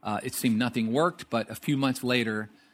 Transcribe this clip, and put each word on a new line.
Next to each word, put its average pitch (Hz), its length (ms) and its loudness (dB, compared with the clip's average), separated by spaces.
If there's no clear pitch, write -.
uh, 104 200 -4
it 127 120 -8
seemed 117 220 2
nothing 117 360 0
worked, 170 380 2
but 113 200 -2
a 101 60 -8
few 147 200 0
months 135 280 0
later, 110 440 0